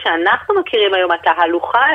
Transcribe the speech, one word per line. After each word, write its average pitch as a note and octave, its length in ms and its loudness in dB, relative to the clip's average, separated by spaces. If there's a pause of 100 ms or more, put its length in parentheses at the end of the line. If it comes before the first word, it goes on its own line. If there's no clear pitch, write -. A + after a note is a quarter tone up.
שאנחנו F#3 560 0
מכירים G#3 340 0
היום, F3+ 160 0
התהלוכה E3+ 760 0 (100)